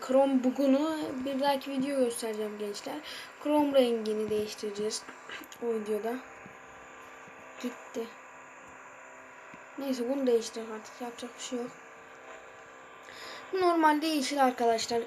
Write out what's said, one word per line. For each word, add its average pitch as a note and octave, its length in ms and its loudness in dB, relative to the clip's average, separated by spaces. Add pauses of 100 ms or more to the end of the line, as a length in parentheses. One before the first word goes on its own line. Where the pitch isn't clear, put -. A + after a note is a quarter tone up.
Chrome C4+ 380 6
bug'unu C#4 520 4 (280)
bir C4+ 160 -2
dahaki C#4 300 0
video C#4 260 -2
göstereceğim A3 640 -2
gençler. G#3 360 -6 (480)
Chrome D4 380 4
rengini G#3+ 500 2
değiştireceğiz G#3+ 720 -4 (600)
o A#3+ 40 -4
videoda. A3 480 -2 (1500)
Gitti. A#3+ 440 -8 (1700)
Neyse, C4 300 -2
bunu C4+ 180 0
değiştireceğim A3+ 460 2
artık. - 280 -12
Yapacak A#3+ 380 -10
bir - 40 -12
şey B3 160 -4
yok. A#3+ 120 -6 (1800)
Normalde E4 540 6
yeşil C#4+ 380 2
arkadaşlar. A#3 640 2